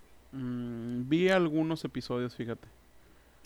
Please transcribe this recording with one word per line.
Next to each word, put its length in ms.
Mm, 760
vi 220
algunos 540
episodios, 520
fíjate. 320